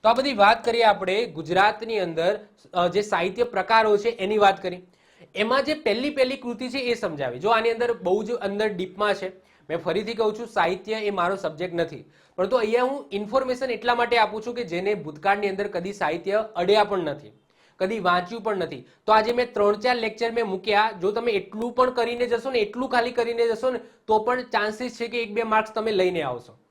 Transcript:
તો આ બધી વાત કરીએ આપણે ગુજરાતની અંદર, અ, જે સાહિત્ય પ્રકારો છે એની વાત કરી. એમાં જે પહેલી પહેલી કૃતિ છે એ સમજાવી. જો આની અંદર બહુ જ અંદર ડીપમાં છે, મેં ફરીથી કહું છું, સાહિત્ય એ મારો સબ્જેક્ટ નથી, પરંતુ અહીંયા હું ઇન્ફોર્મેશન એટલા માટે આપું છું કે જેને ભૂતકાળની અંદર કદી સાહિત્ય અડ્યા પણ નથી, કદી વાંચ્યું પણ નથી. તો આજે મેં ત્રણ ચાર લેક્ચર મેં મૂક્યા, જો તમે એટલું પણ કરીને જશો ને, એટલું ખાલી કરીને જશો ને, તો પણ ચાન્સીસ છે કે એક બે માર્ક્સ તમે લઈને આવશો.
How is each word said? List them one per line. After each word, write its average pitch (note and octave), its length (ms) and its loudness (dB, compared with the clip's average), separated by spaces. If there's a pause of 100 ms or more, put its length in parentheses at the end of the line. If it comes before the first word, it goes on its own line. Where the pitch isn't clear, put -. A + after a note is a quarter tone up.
તો G#3+ 60 4
આ A#3 60 6
બધી C4+ 180 0
વાત G#3+ 320 6
કરીએ A#3 180 2
આપણે G#3 440 2
ગુજરાતની G3+ 720 0
અંદર, F3 400 0 (360)
અ, F3 140 2
જે F#3+ 140 2
સાહિત્ય G3+ 420 0
પ્રકારો A3 520 4
છે G#3 120 0
એની G#3+ 300 -2
વાત G3 240 6
કરી. F3+ 200 -8 (520)
એમાં A#3+ 300 2
જે D4+ 100 0
પહેલી C4 360 0
પહેલી C4 260 0
કૃતિ B3 320 -8
છે C4+ 100 -6
એ B3 160 0
સમજાવી. D3 440 -4
જો F#3 100 -2
આની A3+ 220 4
અંદર A#3 220 0
બહુ G3 320 0
જ G#3+ 60 -8
અંદર G#3 380 -2
ડીપમાં F#3+ 460 -2
છે, F#3+ 180 -6 (360)
મેં E3 100 -4
ફરીથી F#3+ 360 -4
કહું G#3+ 240 0
છું, A#3+ 80 -10
સાહિત્ય F#3+ 520 -2
એ G#3 120 -2
મારો F#3 260 0
સબ્જેક્ટ E3 380 -6
નથી, D#3+ 300 -4 (320)
પરંતુ F#3+ 200 0
અહીંયા A3+ 260 2
હું C4+ 300 -2
ઇન્ફોર્મેશન B3+ 580 -2
એટલા A#3 240 0
માટે A#3 240 2
આપું G#3+ 240 2
છું A#3+ 120 -8
કે A#3+ 100 -6
જેને F3+ 300 -2
ભૂતકાળની G3 540 -2
અંદર F#3+ 200 -4
કદી F#3+ 240 -6
સાહિત્ય F#3 640 -2
અડ્યા G3+ 280 4
પણ G3 140 -2
નથી, D3 340 -6 (460)
કદી G3+ 200 -2
વાંચ્યું F3+ 440 0
પણ G#3+ 140 -2
નથી. D#3+ 300 -6 (200)
તો G#3+ 60 4
આજે A3 200 4
મેં A#3+ 200 -2
ત્રણ G#3 240 4
ચાર B3 200 0
લેક્ચર A3+ 360 -4
મેં A#3 140 0
મૂક્યા, G#3+ 540 0
જો F#3+ 100 2
તમે A#3 220 -2
એટલું G#3+ 400 -4
પણ B3 180 2
કરીને A#3+ 360 -2
જશો A#3 240 -2
ને, B3 80 0
એટલું A#3 300 -2
ખાલી A#3+ 220 0
કરીને A#3 360 0
જશો A3+ 240 -2
ને, A#3+ 80 -6
તો - 400 -2
પણ B3 240 0
ચાન્સીસ A3 580 -4
છે A#3 80 -6
કે A#3 140 -4
એક G#3 120 -8
બે A#3 80 0
માર્ક્સ A3 300 0
તમે A3 200 -2
લઈને F3+ 300 2
આવશો. B2 360 -8 (120)